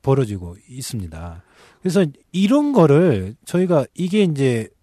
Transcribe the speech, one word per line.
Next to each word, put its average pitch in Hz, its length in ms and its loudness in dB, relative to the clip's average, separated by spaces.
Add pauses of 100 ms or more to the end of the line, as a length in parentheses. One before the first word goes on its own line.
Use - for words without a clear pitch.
벌어지고 104 540 -2 (120)
있습니다. 87 760 -12 (400)
그래서 185 220 0 (280)
이런 269 400 2
거를 143 600 4 (120)
저희가 175 380 0 (100)
이게 185 280 -2
이제 135 460 0 (140)